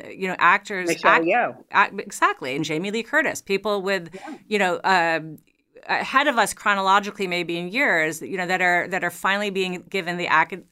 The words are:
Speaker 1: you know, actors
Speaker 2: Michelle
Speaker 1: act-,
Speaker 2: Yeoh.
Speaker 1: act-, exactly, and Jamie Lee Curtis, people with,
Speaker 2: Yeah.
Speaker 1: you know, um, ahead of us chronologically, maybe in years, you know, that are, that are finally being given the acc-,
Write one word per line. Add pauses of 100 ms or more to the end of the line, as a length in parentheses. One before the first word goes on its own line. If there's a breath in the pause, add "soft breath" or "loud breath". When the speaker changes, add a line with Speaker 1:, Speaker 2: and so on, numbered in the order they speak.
Speaker 1:
you
know,
actors
Speaker 2:
Michelle
Speaker 1:
act-,
Speaker 2:
Yeoh.
Speaker 1:
act-,
exactly,
and
Jamie
Lee
Curtis,
people
with,
Speaker 2:
Yeah. (100)
Speaker 1:
you
know,
um, (500)
ahead
of
us
chronologically,
maybe
in
years,
you
know,
that
are,
that
are
finally
being
given
the
acc-,